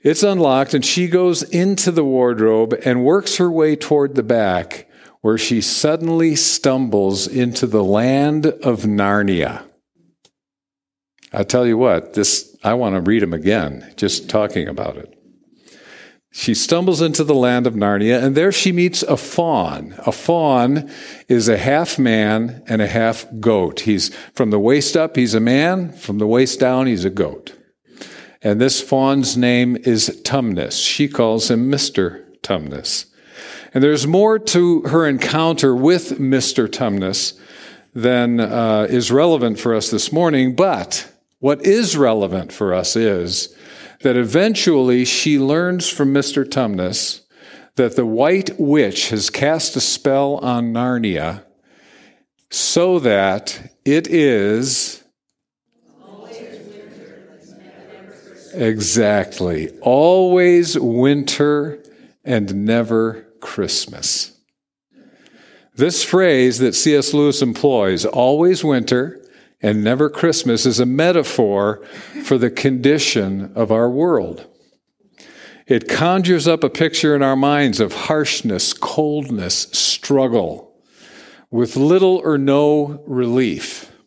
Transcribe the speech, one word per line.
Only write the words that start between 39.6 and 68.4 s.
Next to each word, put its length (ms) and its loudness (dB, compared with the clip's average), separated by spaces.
us 160 -2
this 200 -4
morning, 440 0
but 520 -2
what 260 -2
is 320 2
relevant 560 0
for 220 -2
us 220 -2
is 580 -2
that 160 2
eventually 880 2
she 340 0
learns 480 -2
from 240 0
Mister 320 0
Tumnus 800 -4
that 180 0
the 100 2
White 540 0
Witch 520 0
has 180 -2
cast 480 -2
a 20 -2
spell 600 0
on 320 -4
Narnia 720 -4
so 480 0
that 720 -2
it 220 0
is 920 0
Exactly. 1160 0
Always 960 4
winter 1040 0
and 420 -2
never 640 -2
Christmas. 920 -6
This 280 0
phrase 560 4
that 160 2
C 200 2
S 180 2
Lewis 280 2
employs, 640 0
"always 580 2